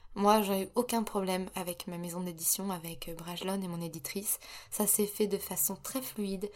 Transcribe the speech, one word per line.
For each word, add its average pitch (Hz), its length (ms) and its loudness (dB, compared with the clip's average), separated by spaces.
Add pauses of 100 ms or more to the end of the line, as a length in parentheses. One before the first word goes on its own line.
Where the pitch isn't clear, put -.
(160)
Moi, 208 260 8
j'ai 196 220 2
eu - 100 -4
aucun 233 300 2
problème 190 500 0
avec 175 320 -6
ma 175 140 -6
maison 175 220 -4
d'édition, 180 500 0
avec, 165 360 -6
euh, 170 60 -6
Brajlon 175 480 -2
et 185 60 -4
mon 170 120 -4
éditrice. 170 600 -4 (320)
Ça 208 160 2
s'est 208 180 4
fait 208 220 2
de 190 100 0
façon 190 380 0
très - 260 -4
fluide, 202 540 -4